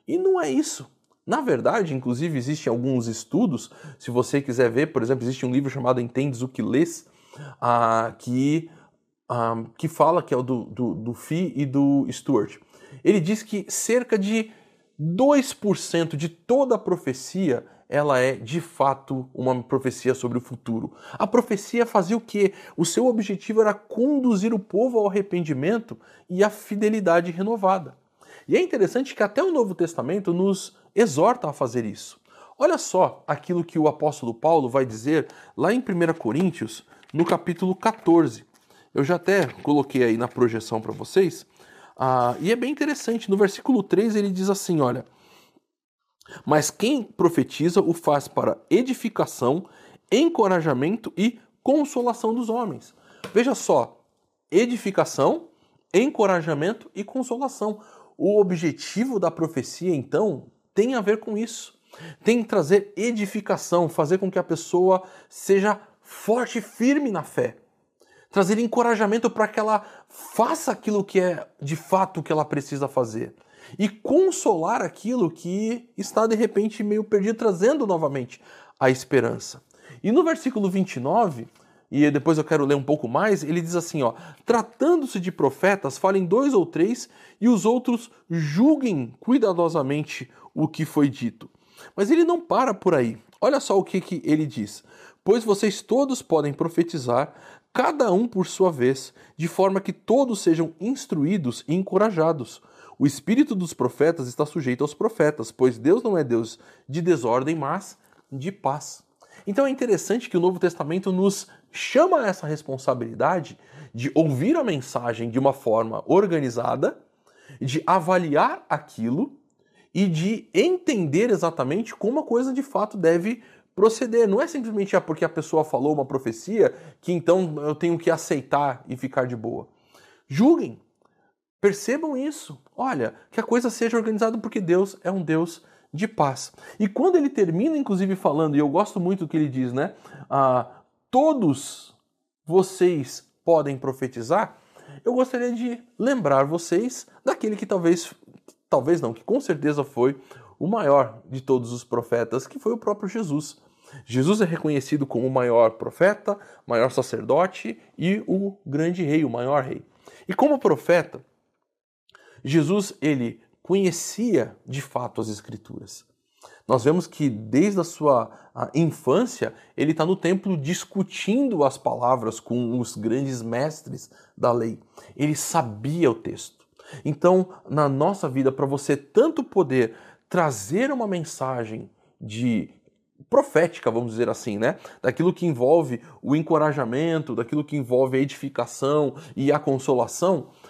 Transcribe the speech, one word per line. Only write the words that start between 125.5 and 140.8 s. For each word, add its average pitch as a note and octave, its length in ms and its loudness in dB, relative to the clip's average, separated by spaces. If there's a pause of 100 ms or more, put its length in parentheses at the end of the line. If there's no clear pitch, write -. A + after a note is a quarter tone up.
falou C#3 280 0
uma C#3+ 120 -2
profecia C#3+ 680 0 (280)
que E3+ 100 -4
então E3+ 480 2
eu D3+ 160 -2
tenho E3+ 240 0
que E3 100 0
aceitar C#3+ 800 -2
e - 80 -8
ficar B2+ 320 -4
de B2 80 -6
boa. A#2 320 -8 (640)
Julguem, G3+ 520 2 (800)
percebam C4+ 560 0
isso. C#4 420 -8 (180)
Olha, F#3 380 -4 (160)
que - 100 -4
a A3 40 -4
coisa B3 260 0
seja A#3 280 -2
organizada A3 400 0
porque A3 240 -6
Deus F#3 420 0
é F3 80 -2
um F#3+ 100 -2
Deus E3 400 -2 (320)
de F3+ 140 -4
paz. C#3 460 -4 (260)
E G#3+ 80 0
quando D#4+ 280 2
ele C#4+ 140 2
termina, A3 480 0
inclusive, G3 380 -2
falando, D#3 400 0
e C#3+ 40 6
eu D3 100 2
gosto F3+ 280 0
muito F#3 280 -2
do - 40 -10
que - 60 -6
ele D3+ 140 2
diz, B2+ 220 -2
né? D3 220 -2 (360)
Ah, C3 520 2 (300)